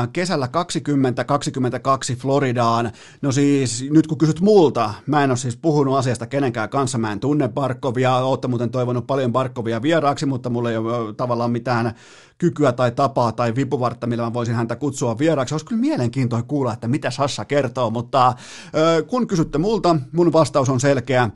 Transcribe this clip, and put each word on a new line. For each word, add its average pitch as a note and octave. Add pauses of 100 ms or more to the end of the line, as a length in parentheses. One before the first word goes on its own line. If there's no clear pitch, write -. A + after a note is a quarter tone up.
(120)
kesällä E3
kaksikymmentä C3
kaksikymmentäkaksi C3+
Floridaan? B2 (300)
No C#3+
siis, C3+
nyt D#3
kun C#3+
kysyt D#3
multa, D#3 (120)
mä C#3+
en C3+
oo B2
siis B2+
puhunut D3
asiasta B2
kenenkään B2
kanssa, C3
mä A2
en G2+
tunne C#3+
Barkovia, B2+
ootte C3
muuten A#2+
toivonut B2
paljon C3+
Barkovia A#2
vieraaksi, D3
mutta B2+
mulla A#2+
ei A2+
oo, A2+
ö, G#2+
tavallaan A#2+
mitään A#2+ (440)
kykyä C#3+
tai B2+
tapaa B2
tai A#2
vipuvartta, B2
millä A#2
mä A2+
voisin A#2
häntä A#2
kutsua B2
vieraaksi. D3+
Olisi D#3
kyllä A3+
mielenkiintoa B2+
kuulla, C3
että A#2
mitä C#3
Sassa C3+
kertoo, B2+
mutta, B2 (400)
ö, D#3+
kun A#3+
kysytte E3
multa, F#3 (160)
mun E3+
vastaus D3+
on C3
selkeä, C3